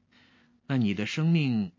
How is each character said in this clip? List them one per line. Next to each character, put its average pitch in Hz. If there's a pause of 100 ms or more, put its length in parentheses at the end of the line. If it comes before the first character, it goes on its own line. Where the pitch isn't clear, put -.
(680)
那 139
你 104
的 104
生 160
命 123